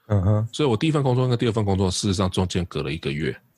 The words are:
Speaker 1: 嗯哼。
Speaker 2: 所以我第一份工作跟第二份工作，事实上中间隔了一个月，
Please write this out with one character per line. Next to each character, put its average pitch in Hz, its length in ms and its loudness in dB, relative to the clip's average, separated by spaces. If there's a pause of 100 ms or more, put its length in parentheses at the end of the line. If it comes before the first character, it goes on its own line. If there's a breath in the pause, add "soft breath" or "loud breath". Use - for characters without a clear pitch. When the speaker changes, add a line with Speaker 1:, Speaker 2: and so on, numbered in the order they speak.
Speaker 1:
嗯 104 140 2
哼。 107 300 2
Speaker 2:
所 151 140 -2
以 - 20 2
我 110 80 2
第 160 120 0
一 - 20 2
份 147 140 2
工 127 100 2
作 127 140 2
跟 120 100 0
第 123 80 0
二 110 60 2
份 110 120 0
工 98 140 2
作， 98 100 2
事 101 200 -2
实 95 60 2
上 92 140 0
中 92 200 0
间 90 160 -2
隔 73 180 -6
了 69 100 -6
一 80 40 -6
个 71 160 -6
月， 73 180 -4 (280)